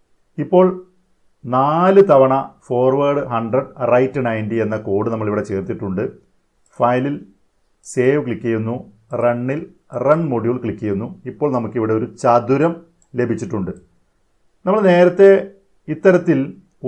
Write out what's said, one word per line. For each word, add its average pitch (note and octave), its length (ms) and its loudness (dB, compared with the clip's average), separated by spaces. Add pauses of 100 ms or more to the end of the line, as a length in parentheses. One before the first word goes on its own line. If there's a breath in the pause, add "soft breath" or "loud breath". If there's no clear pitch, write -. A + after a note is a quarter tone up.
(380)
ഇപ്പോൾ F3+ 500 0 (580)
നാല് D#3 640 2
തവണ C3+ 240 6 (340)
ഫോർവേഡ് C#3 640 0
ഹൺഡ്രഡ്, A#2 400 -2 (200)
റൈറ്റ് C3 340 2
നയൻറ്റി A2 400 -4
എന്ന G#2+ 120 -4
കോഡ് G#2+ 360 -4
നമ്മളിവിടെ G#2+ 360 -4
ചേർത്തിട്ടുണ്ട്. F#2+ 540 -6 (720)
ഫയലിൽ B2+ 380 0 (800)
സേവ് C3 320 2
ക്ലിക്ക് A2+ 220 -8
ചെയ്യുന്നു, A2 280 -2 (480)
റണ്ണിൽ B2 380 -2 (440)
റൺ D3+ 140 2 (140)
മൊഡ്യൂൾ A#2 300 -2
ക്ലിക്ക് G#2+ 200 -6
ചെയ്യുന്നു. G#2 240 -4 (240)
ഇപ്പോൾ D3 260 -4
നമുക്കിവിടെ A2 420 -2
ഒരു - 80 -6 (160)
ചതുരം C3 520 2 (380)
ലഭിച്ചിട്ടുണ്ട്. A2 580 -6 (920)
നമ്മൾ G3+ 140 2 (120)
നേരത്തെ F3+ 380 6 (580)
ഇത്തരത്തിൽ E3+ 520 2 (480)